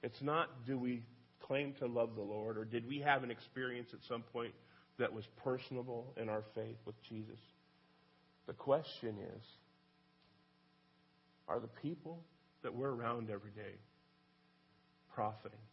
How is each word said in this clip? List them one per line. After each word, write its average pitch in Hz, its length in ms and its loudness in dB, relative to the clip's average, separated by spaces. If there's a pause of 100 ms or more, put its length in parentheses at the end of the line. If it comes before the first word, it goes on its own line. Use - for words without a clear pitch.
It's 120 200 -4
not, 139 440 4
do 131 120 2
we 123 240 2 (400)
claim 139 380 2
to 135 60 0
love 117 280 4
the 110 80 -2
Lord, 107 340 0
or 110 80 0
did 113 240 0
we 143 120 -2
have 143 220 8
an 123 80 -2
experience 123 600 -4
at - 160 -14
some 117 140 0
point 117 320 -2 (440)
that 117 140 4
was 107 120 -4 (180)
personable 127 720 -2
in 113 120 0
our 107 160 2 (100)
faith 110 220 -4 (100)
with 110 80 -8 (140)
Jesus? 110 300 -6 (1080)
The - 60 -6
question 135 640 4 (200)
is, 110 60 -12 (2000)
are 101 120 4
the 113 80 -6 (140)
people 160 380 -4 (420)
that - 120 -4
we're 135 160 2
around 117 400 0
every 101 200 -4
day 101 280 -8 (1400)
profiting? 107 440 -4 (140)